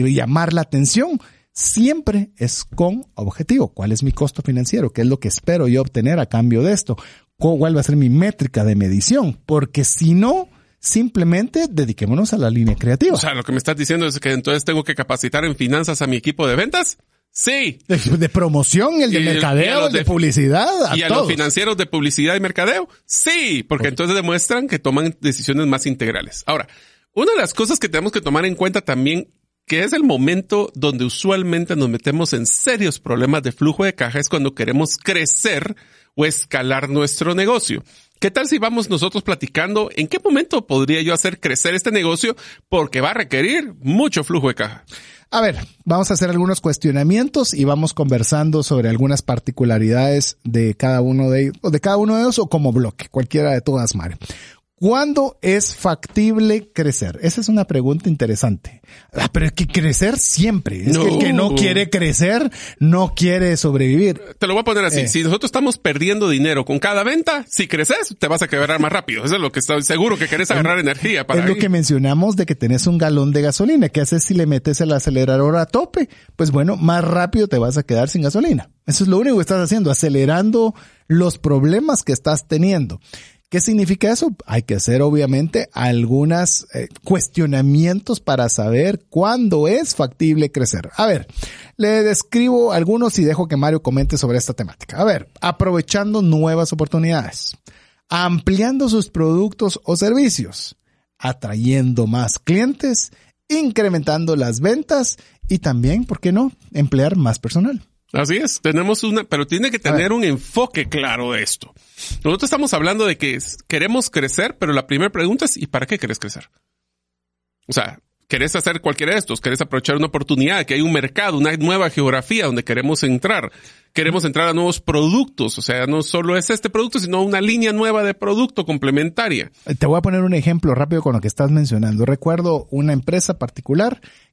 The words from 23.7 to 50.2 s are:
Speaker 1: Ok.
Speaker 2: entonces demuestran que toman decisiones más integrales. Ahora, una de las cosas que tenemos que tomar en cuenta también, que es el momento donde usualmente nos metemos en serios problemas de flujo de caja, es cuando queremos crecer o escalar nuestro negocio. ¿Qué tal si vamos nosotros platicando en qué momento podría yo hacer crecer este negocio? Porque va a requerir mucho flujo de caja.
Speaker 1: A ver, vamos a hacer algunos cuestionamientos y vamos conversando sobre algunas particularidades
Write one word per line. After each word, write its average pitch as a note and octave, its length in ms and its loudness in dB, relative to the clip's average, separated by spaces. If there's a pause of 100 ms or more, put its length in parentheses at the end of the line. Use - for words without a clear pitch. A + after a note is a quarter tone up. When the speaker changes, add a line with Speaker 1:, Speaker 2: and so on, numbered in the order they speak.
Speaker 1:
Ok. C#3 40 -2
Speaker 2:
entonces E3+ 240 -2
demuestran F#3+ 520 -2
que E3+ 120 -2
toman D3+ 420 0
decisiones C#3+ 460 0
más C3+ 180 0
integrales. A2 640 -4
Ahora, D3+ 200 -2 (460)
una D#4+ 200 2
de G#4 40 2
las G3 160 0
cosas A3 260 0
que A3 80 -4
tenemos E3 240 -2
que G3+ 100 -2
tomar D#3 240 0
en F#3 100 -2
cuenta F#3+ 260 -2
también, C#3+ 500 -2 (360)
que E3 160 0
es A3+ 100 -2
el D#4 100 0
momento F#3 720 0
donde C3 320 -2
usualmente F3 680 -2
nos C3 140 0
metemos D3 440 -2
en A#2 140 -2
serios G#3 520 0
problemas C3 440 0
de B2 80 -4
flujo D3+ 340 0
de F#3+ 80 -2
caja, B2 260 -4
es C#3+ 80 -4
cuando C#3 280 -2
queremos C3 420 -2
crecer F3 760 -2 (400)
o D3 100 2
escalar C3+ 640 -2
nuestro D3 460 0
negocio. G#3+ 480 -2 (360)
¿Qué G3 120 0
tal C#4 160 -2
si D4+ 100 2
vamos A3+ 320 -2
nosotros F#3 340 -2
platicando F#3+ 720 -4
en D#3 120 -2
qué F#4 140 -4
momento D4 460 0
podría C#3 360 0
yo E3+ 100 -2
hacer F3+ 260 -2
crecer E3+ 360 -2
este G#3+ 160 -2
negocio? E3 440 0 (320)
Porque D3+ 320 0
va C#3+ 120 0
a - 20 -4
requerir G#3+ 680 -2
mucho E3 440 0
flujo C#3+ 240 0
de A#2+ 60 -2
caja. G#2+ 280 -8 (480)
Speaker 1:
A A3+ 100 0
ver, G3 140 0 (300)
vamos F3 240 0
a G3 60 0
hacer F3 160 0
algunos F3+ 280 0
cuestionamientos E3+ 960 0
y C#3+ 100 0
vamos D3 300 0
conversando D3+ 720 0
sobre B2 260 0
algunas C3 320 0
particularidades B2 1200 0